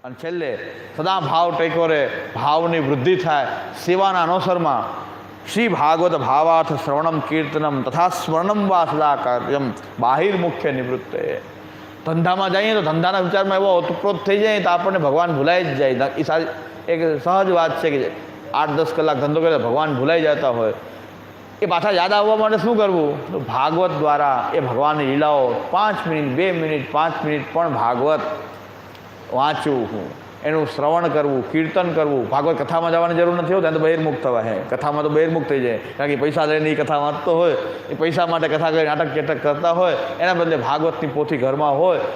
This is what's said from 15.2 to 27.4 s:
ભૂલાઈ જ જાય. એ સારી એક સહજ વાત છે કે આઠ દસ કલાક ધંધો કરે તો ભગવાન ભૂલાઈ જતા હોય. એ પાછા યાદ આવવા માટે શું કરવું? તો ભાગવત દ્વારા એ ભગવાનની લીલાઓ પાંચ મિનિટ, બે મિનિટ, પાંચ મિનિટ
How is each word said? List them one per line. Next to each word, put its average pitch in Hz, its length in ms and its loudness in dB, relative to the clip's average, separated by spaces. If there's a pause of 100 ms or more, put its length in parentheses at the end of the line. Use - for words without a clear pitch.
ભૂલાઈ 170 280 2
જ 143 120 -2
જાય. 135 140 4 (280)
એ 147 40 -2
સારી 160 240 0 (460)
એક 160 320 0
સહજ 190 260 2
વાત 165 320 2
છે 160 80 2
કે 135 200 0 (440)
આઠ 151 160 0
દસ 156 260 0
કલાક 156 200 2
ધંધો 147 240 0
કરે 160 180 2
તો - 0 -
ભગવાન 135 380 0
ભૂલાઈ 156 260 2
જતા 147 260 2
હોય. 117 240 0 (920)
એ 208 40 0
પાછા 175 240 0
યાદ 185 220 2
આવવા 208 240 4
માટે 214 200 2
શું 220 200 2
કરવું? 170 560 0
તો - 80 -4
ભાગવત 143 580 0
દ્વારા 147 560 2
એ 165 60 2
ભગવાનની 143 460 0
લીલાઓ 139 480 2 (160)
પાંચ 202 360 0
મિનિટ, 151 300 -2
બે 180 160 0
મિનિટ, 156 400 -4
પાંચ 160 320 0
મિનિટ 151 180 -2 (100)